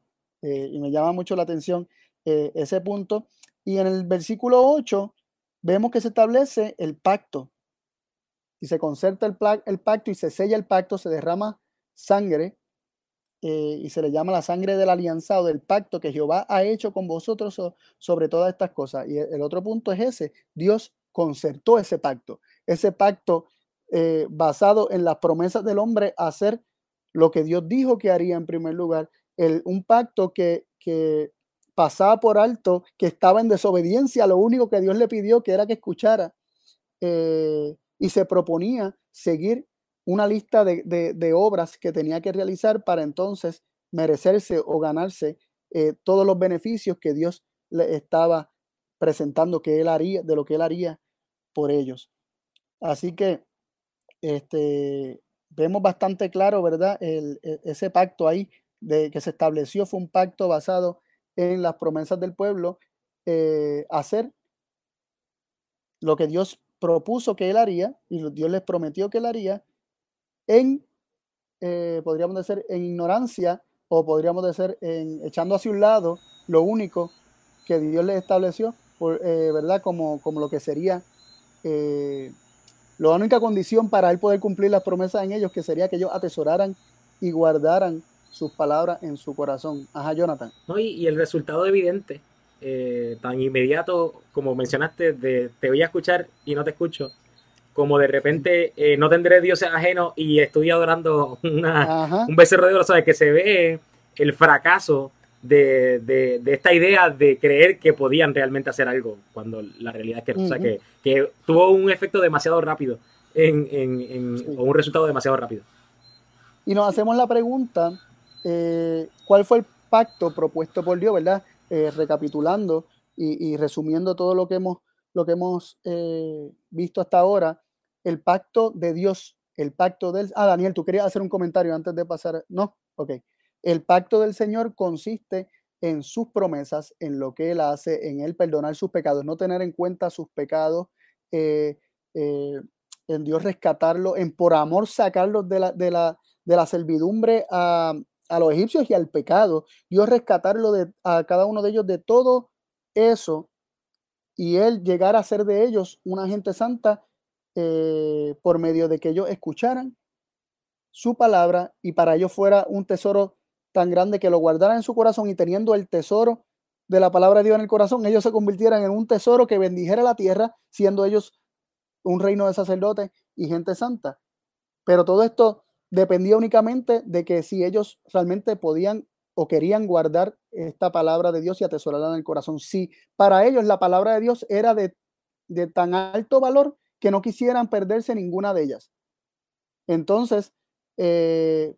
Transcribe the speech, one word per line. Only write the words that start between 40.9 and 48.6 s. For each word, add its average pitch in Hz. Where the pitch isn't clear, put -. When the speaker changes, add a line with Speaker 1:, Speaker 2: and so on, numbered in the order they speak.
Speaker 1:
de 165
obras 180
que 175
tenía 160
que 190
realizar 190
para 170
entonces 175
merecerse 165
o 160
ganarse, 160
eh, 156
todos 196
los 196
beneficios 185
que 151
Dios 165
le 165
estaba 160